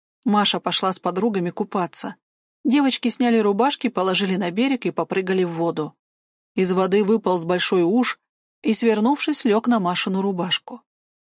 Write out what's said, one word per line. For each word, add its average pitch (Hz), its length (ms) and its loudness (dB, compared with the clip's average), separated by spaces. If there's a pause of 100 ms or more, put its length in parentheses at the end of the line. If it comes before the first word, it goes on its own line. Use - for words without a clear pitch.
(240)
Маша 202 360 2
пошла 185 320 -2
с - 80 -10
подругами 185 500 -2
купаться. 196 640 -6 (480)
Девочки 262 460 2
сняли 233 300 2
рубашки, 220 500 0
положили 190 480 0
на 175 160 -4
берег 247 340 0
и - 60 0
попрыгали 185 500 -2
в 175 120 -2
воду. 160 420 -4 (580)
Из 185 160 0
воды 190 320 2
выполз 190 400 2
большой 175 400 0
уж 226 380 0 (420)
и, 226 100 2
свернувшись, 233 720 0
лег 226 220 2
на 240 140 2
Машину 185 420 -2
рубашку. 185 580 -4 (580)